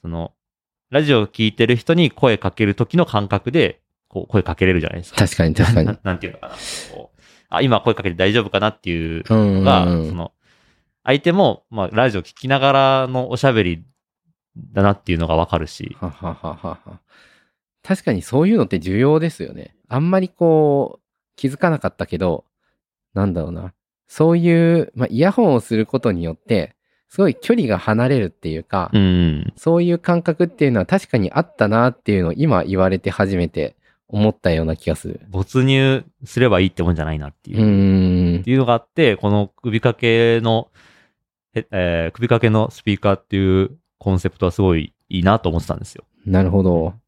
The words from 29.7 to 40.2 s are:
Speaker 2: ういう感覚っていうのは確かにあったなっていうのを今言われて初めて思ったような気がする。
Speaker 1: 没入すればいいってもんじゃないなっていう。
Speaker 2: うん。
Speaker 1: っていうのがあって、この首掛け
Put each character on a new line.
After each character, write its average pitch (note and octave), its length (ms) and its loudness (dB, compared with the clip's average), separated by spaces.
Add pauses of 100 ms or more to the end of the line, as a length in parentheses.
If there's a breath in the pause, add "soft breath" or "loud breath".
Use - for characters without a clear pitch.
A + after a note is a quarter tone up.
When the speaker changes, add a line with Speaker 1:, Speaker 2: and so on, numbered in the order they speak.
Speaker 2:
う F3 60 2
い F3 80 0
う E3+ 80 -2
感 E3+ 220 0
覚 F3 240 0
っ - 20 -6
て D#3 180 -2
い C#3 40 4
う - 20 2
の A2+ 80 2
は F#2 60 0
確 F#3+ 220 -2
か C3 100 -2
に F#2+ 140 0
あ C#3+ 100 0
っ - 140 -6
た G#2+ 120 0
な A#2 240 2
っ - 80 -16
て - 120 -2
い G2 80 2
う F2+ 40 0
の E2 60 0
を E2+ 40 -4
今 C3 300 0
言 F#2+ 140 -4
わ F#2 120 4
れ F#2 100 -2
て G2 100 -6
初 G2 260 -2
め F2 120 0
て D#2 280 -6 (320)
思 G#2+ 220 0
っ G#2+ 80 -2
た F2+ 140 -2
よ D#2+ 120 0
う - 20 -2
な D#2+ 100 -4
気 - 140 -8
が D#2+ 60 -2
す - 120 -14
る。 F2 220 -12
Speaker 1:
没 G2 340 -2
入 C3+ 400 2 (220)
す - 140 -8
れ B2 100 4
ば F#2 100 4
い F#2+ 80 4
い - 20 0
っ - 40 -6
て F2 100 -4
も E2+ 80 0
ん E2+ 40 2
じ D#2 60 -6
ゃ D2+ 40 -4
な D#2 80 -6
い D#2 60 -6
な D2 100 -12
っ - 40 -20
て - 180 -20
い - 40 -8
う。 A2+ 60 0
Speaker 2:
う F#2 760 2
ん。 - 40 -2
Speaker 1:
っ - 20 -10
て G#2+ 80 -2
い C3 40 2
う - 20 4
の C3 80 2
が A#2 80 2
あ A#2 40 2
っ - 100 -8
て、 C3 280 2
こ G2+ 140 -4
の G#2 220 0 (100)
首 A2+ 180 -2
掛 A#2+ 200 0
け A#2 420 2